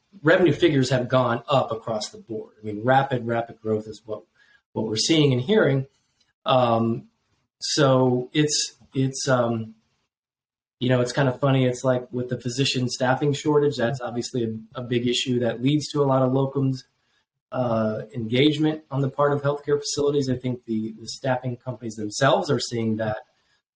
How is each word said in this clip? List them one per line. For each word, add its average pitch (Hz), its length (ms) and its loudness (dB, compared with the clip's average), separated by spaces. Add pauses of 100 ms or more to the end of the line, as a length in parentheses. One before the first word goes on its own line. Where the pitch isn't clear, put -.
(220)
revenue 170 300 6
figures 139 380 2
have 123 180 0
gone 120 400 2
up 131 220 2
across 110 400 -6
the 107 80 -18
board. 107 420 -12
I 107 60 -14
mean, 104 160 -8
rapid, 131 440 2
rapid 117 340 -4
growth 107 260 -2
is 107 180 -16
what, 107 180 -12 (500)
what 113 140 -4
we're 110 100 -4
seeing 151 360 4
and 123 80 2
hearing. 139 460 2 (580)
Um, 117 640 2 (520)
so 127 720 2
it's, - 420 0 (200)
it's, 135 340 -2
um, 117 460 0 (1040)
you 123 100 -2
know, 127 140 4
it's 123 100 -2
kind 135 160 0
of 127 100 -2
funny. 135 280 2
It's 123 180 -2
like 123 260 -2
with 123 200 -6
the 117 100 -4
physician 127 480 -2
staffing 131 460 0
shortage, 143 420 2
that's 120 240 -2
obviously 120 440 -4
a, 110 360 -8
a - 20 -8
big 120 240 -2
issue 123 340 0
that 113 220 -2
leads 143 260 0
to 147 140 0
a 139 40 2
lot 131 160 2
of 127 100 2
locums, 135 520 0 (680)
uh, 110 500 -2 (120)
engagement 143 760 2
on 139 120 -2
the 131 80 -2
part 143 240 2
of 139 80 -2
healthcare 143 360 0
facilities. 143 520 0
I 120 60 0
think 123 280 -6
the, 110 340 -4
the 113 80 -16
staffing 127 500 -4
companies 117 400 -10
themselves 110 540 0
are 123 100 0
seeing 113 360 -2
that, 110 220 -4 (580)